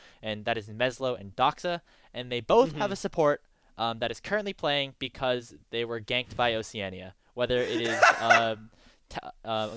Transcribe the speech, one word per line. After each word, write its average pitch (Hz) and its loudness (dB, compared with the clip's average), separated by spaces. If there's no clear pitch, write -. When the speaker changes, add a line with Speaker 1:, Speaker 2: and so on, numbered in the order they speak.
Speaker 1:
and 107 -4
that 117 0
is 104 -8
Meslo 127 -2
and 98 -14
Doxa, 165 2
and 123 -8
they 120 0
both 208 6
have 202 -2
Speaker 2:
Mm-hmm. 190 -4
Speaker 1:
a 196 -6
support, 151 2
um, 113 -2
that 113 -2
is - -10
currently 202 -4
playing 143 -2
because 127 -2
they 117 -2
were 117 -4
ganked 123 -4
by 120 2
Oceania. 95 -6
Whether 123 2
it 110 0
is, 113 0
Speaker 2:
<laughs> - 2
Speaker 1:
um, 113 2
t-, - -10
uh, 110 -4